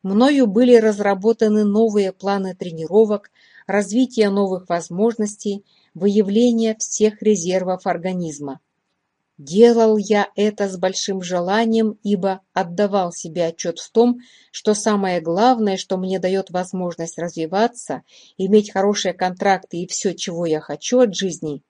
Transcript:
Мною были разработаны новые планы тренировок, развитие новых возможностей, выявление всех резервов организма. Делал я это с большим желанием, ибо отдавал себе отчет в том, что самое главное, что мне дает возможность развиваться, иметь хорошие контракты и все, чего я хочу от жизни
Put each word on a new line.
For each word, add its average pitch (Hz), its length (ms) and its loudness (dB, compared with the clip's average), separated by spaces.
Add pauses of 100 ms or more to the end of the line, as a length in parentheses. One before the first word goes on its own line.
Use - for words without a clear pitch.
Мною 247 440 4
были 240 300 6
разработаны 214 880 2
новые 208 480 2
планы 190 420 -4
тренировок, 185 760 -2 (360)
развитие 208 640 0
новых 190 380 -2
возможностей, 202 960 -4 (300)
выявление 214 840 2
всех - 440 -2
резервов 185 640 0
организма. 165 720 -6 (760)
Делал 220 600 4
я 202 400 0
это 208 320 -2
с 190 80 -10
большим 190 460 -4
желанием, 208 800 0
ибо 190 380 -2 (120)
отдавал 185 600 -2
себе 170 340 -6
отчет 170 320 -6
в - 120 -18
том, 240 300 2 (320)
что - 220 -2
самое 196 460 -2
главное, 202 560 2
что 190 200 -6
мне 185 220 -4
дает 185 320 -2
возможность 180 680 -6
развиваться, 170 840 -4 (360)
иметь 202 320 2
хорошие 196 440 -2
контракты 185 640 -2
и 180 80 -6
все, - 280 -4
чего 170 320 -6
я 156 140 0
хочу 156 400 -2
от 220 140 4
жизни 160 560 -6